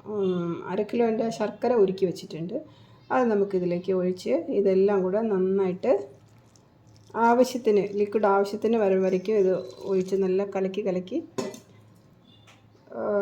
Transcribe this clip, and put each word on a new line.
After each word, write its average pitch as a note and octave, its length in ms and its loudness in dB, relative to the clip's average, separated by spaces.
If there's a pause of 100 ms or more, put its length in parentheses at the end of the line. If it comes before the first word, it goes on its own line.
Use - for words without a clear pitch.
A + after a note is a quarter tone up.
(120)
ഉം, F3+ 400 -2 (200)
അര G#3 180 -2
കിലോൻ്റെ A3+ 360 0 (120)
ശർക്കര A#3 340 -2 (100)
ഉരുക്കി F#3+ 280 0
വെച്ചിട്ടുണ്ട്. E3 440 -10 (580)
അത് B3+ 200 2
നമുക്കിതിലേക്ക് F#3 680 0
ഒഴിച്ച് F#3 340 -2 (260)
ഇതെല്ലാം F#3+ 460 4
കൂടെ G3+ 160 0 (100)
നന്നായിട്ട് F#3+ 600 2 (1400)
ആവശ്യത്തിന്, A#3 540 2 (160)
ലിക്വിഡ് G#3 340 2
ആവശ്യത്തിന് G#3+ 500 0
വരും F#3+ 220 2
വരയ്ക്കും F#3+ 360 0
ഇത് F#3 100 4 (380)
ഒഴിച്ച് F#3+ 360 0
നല്ല G3 280 0
കലക്കി F#3+ 340 -4
കലക്കി, F3+ 320 -4 (1800)
ആ, A3+ 40 -6 (200)